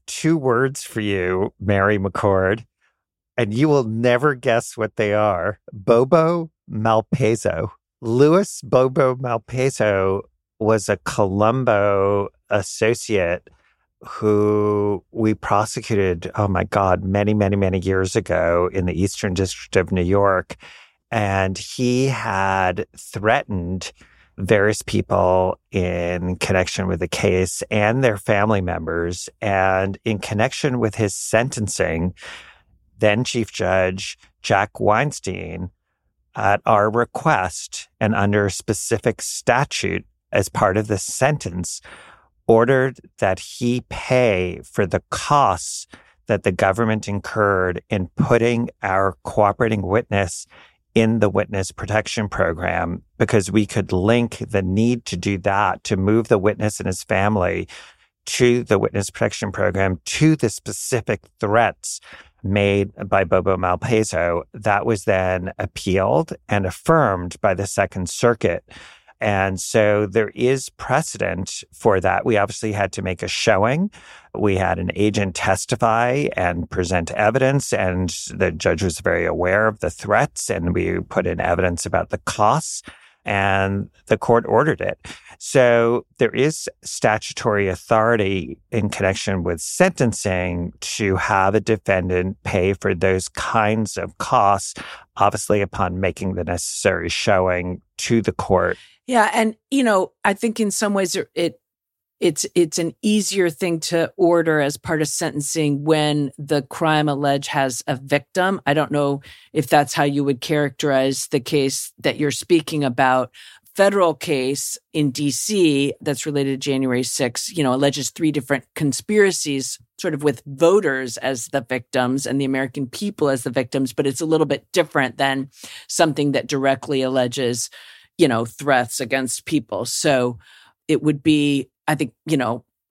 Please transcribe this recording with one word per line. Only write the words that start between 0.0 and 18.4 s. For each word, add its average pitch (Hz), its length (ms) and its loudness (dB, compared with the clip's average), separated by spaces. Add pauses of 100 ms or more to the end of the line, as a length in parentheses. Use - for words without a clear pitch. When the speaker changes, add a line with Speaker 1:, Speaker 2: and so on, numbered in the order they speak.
Speaker 1:
two - 320 -2
words 131 460 0
for - 180 -8
you, 95 580 -2
Mary 101 400 2
McCord, 95 680 0 (720)
and 110 160 -2
you 147 160 2
will 139 140 4
never 120 500 2
guess 117 420 0
what 110 200 -4
they 104 180 2
are. 101 440 0 (140)
Bobo 160 760 2 (200)
Malpeso. 110 1000 0 (320)
Louis 147 580 4
Bobo 131 560 2
Malpeso 110 1040 0 (380)
was 110 320 2
a 101 80 0
Colombo 101 1300 2 (220)
associate 101 960 -2 (580)
who 104 960 0 (100)
we 110 200 0
prosecuted, 101 1000 0
oh 107 120 0
my 92 180 0
God, 92 380 2
many, 101 300 0
many, 101 240 2
many 95 220 0
years 95 360 0
ago 87 560 0